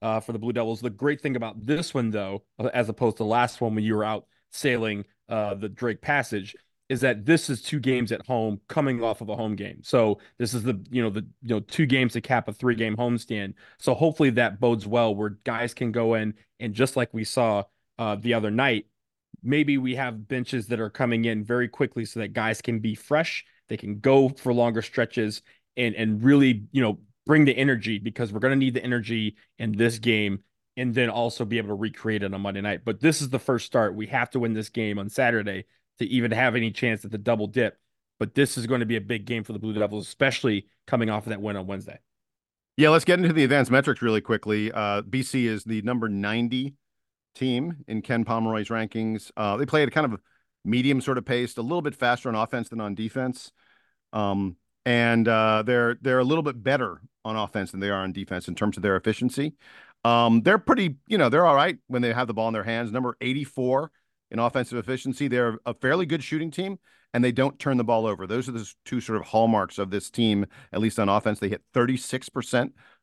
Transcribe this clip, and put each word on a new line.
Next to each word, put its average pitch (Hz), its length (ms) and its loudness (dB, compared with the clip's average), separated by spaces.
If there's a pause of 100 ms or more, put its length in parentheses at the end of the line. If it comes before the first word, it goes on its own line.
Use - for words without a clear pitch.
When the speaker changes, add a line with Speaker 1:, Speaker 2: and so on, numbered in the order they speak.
Speaker 1:
uh, 110 160 0
for 117 140 -6
the 110 60 -6
Blue 113 140 -4
Devils. 113 280 -4
The 120 100 -4
great 143 280 -2
thing 135 160 -4
about 110 300 -8
this 151 300 -2
one, 117 160 0
though, 101 320 -6 (160)
as 117 300 0
opposed 110 280 0
to 113 60 -2
the 107 60 0
last 120 300 2
one 113 140 0
when 110 100 -2
you 107 120 0
were 107 100 0
out 110 220 -4 (240)
sailing, 110 540 -2 (220)
uh, 107 280 -2
the 101 120 -6
Drake 107 340 -4
Passage, 120 540 -2 (320)
is 127 140 -2
that 110 240 2
this 156 240 4
is 127 140 -4
two 147 160 -4
games 123 320 0
at - 160 -4
home 110 400 -2
coming 131 360 0
off 113 160 -2
of 104 80 -12
a 104 80 -6
home 107 200 -4
game. 95 260 -10
So 110 380 2 (180)
this 120 160 -4
is 117 80 -2
the, 110 180 -2 (120)
you 123 100 0
know, 113 80 0
the, 104 160 -6 (160)
you 120 80 -6
know, 110 120 0
two - 260 0
games 127 260 2
to 113 80 -4
cap 120 260 0
a 107 60 -6
three-game 113 420 0
homestand. 113 600 -4 (240)
So 131 160 0
hopefully 156 340 4
that 107 300 2
bodes 117 260 2
well 110 300 2
where 104 160 -2 (140)
guys 117 280 -4
can 120 180 -4
go 113 220 2
in 107 220 -2 (240)
and 110 160 -6
just 131 200 2
like 123 160 0
we 113 120 -6
saw, 107 400 0 (340)
uh, 107 200 -2
the 117 180 0
other 107 160 0
night, 117 340 2 (560)
maybe 143 380 2
we 127 160 -2
have 117 320 -6
benches 123 400 -4
that 113 120 -2
are 107 120 -6
coming 117 340 0
in 110 180 -2
very 120 240 0
quickly 123 380 -4
so - 140 -10
that 101 140 -6
guys 110 280 -2
can 113 180 -2
be 107 140 -2
fresh. - 500 -2 (240)
They 110 100 -6
can 104 220 -8
go 135 300 6
for 127 240 -2
longer 120 300 2
stretches 113 580 -2 (340)
and, 117 200 0
and 110 280 0
really, 131 480 6
you 135 120 2
know, 107 160 0 (260)
bring 151 200 6
the 120 120 4
energy 113 400 0
because 107 340 -6
we're 107 80 -6
gonna 131 160 2
need 131 200 2
the 123 80 -2
energy 113 520 -2 (220)
in 113 140 -4
this 113 260 2
game 107 460 0 (340)
and 127 160 -2
then 120 160 2
also 117 360 -2
be 110 120 -2
able 104 120 -4
to 104 60 -4
recreate 107 480 -4
it 98 100 -4
on 98 80 -6
Monday 98 200 -6
night. 101 220 -4
But 104 160 -4
this 156 220 2
is 135 80 -6
the 127 100 -2
first 123 260 0
start. 107 300 2
We 104 120 -8
have 123 240 -2
to 131 80 -2
win 113 140 0
this 107 160 -6
game 104 300 -4
on 101 100 -6
Saturday 104 560 -2 (340)
to 120 60 -4
even 117 260 0
have 117 240 2
any 113 160 0
chance 113 340 -2
at 101 60 -14
the 110 60 -6
double 107 300 -2
dip. 107 300 0 (420)
But - 160 -4
this 139 220 2
is 110 100 -4
gonna 120 180 0
be 113 100 0
a 104 60 -2
big 104 240 -6
game 113 180 -4
for 113 100 -12
the 101 60 -8
Blue 107 140 -6
Devils, 104 340 -2
especially 123 600 0 (200)
coming 117 220 0
off 104 160 -4
of 110 40 -8
that 101 120 -8
win 104 140 -6
on 95 120 -10
Wednesday. 98 320 -12 (800)
Speaker 2:
Yeah, 151 120 8
let's 160 160 6
get 180 140 6
into 170 140 4
the 156 100 4
advanced 127 280 4
metrics 135 300 4
really 110 200 2
quickly. 107 500 0
Uh, 104 300 0
B 131 220 -4
C 127 240 0
is 107 160 -4
the 110 200 -4
number 113 260 0
ninety 117 680 -2 (600)
team 135 520 -4
in 110 140 -4
Ken 117 240 0
Pomeroy's 113 440 -2
rankings. 110 640 -4
Uh, 104 220 -2
they 143 80 -2
play 156 160 2
at 139 60 4
a - 40 -6
kind 147 200 0
of 101 80 -6 (440)
medium 127 360 2
sort 131 180 -2
of 110 80 -4
pace, 123 320 -2
a 120 40 -4
little 160 200 -2
bit 110 140 -4
faster 123 320 0
on 113 80 -2
offense 113 340 -4
than 113 120 -8
on 101 140 -6
defense. 123 560 -6 (640)
Um, 98 420 -2 (300)
and, 117 420 2
uh, 110 380 4
they're, 120 360 2
they're 127 180 2
a 127 40 4
little 156 200 0
bit 123 200 -6
better 110 380 -2 (240)
on 110 100 -4
offense 101 360 -4
than 95 100 -8
they 101 80 0
are 95 140 0
on 95 100 -4
defense 95 340 -6
in 95 80 -6
terms 104 220 -2
of 90 60 -4
their 98 120 2
efficiency. 127 580 -2 (520)
Um, 117 360 6
they're 196 180 6
pretty, 185 360 2 (120)
you 214 100 2
know, 139 100 6
they're 151 180 4
all 151 100 8
right 160 220 4 (100)
when 123 140 -2
they 117 120 0
have 120 140 -2
the 113 60 -4
ball 110 140 0
in 113 60 -2
their 104 100 -4
hands. 113 280 -4
Number 123 280 -4
eighty-four 131 720 -2 (400)
in 113 80 -2
offensive 120 380 0
efficiency. 127 500 -4
They're 120 380 0
a 117 80 -4
fairly 160 320 0
good 147 180 -4
shooting 156 280 -6
team, 190 280 -8 (340)
and 123 100 2
they 123 80 4
don't 131 280 0
turn 135 180 0
the 120 60 0
ball 113 240 2
over. 95 180 -4
Those 117 220 -4
are 127 60 -8
the 113 80 -6
s-, - 140 -16 (100)
two 127 160 -4
sort 110 180 -4
of - 60 -8
hallmarks 110 520 2
of 98 120 -2
this 101 200 -6
team, 107 360 2 (260)
at - 80 -4
least 110 200 0
on 101 100 2
offense. 104 300 2
They 101 100 -2
hit 98 140 -6 (100)
thirty-six 127 560 -2
percent 123 440 -2 (300)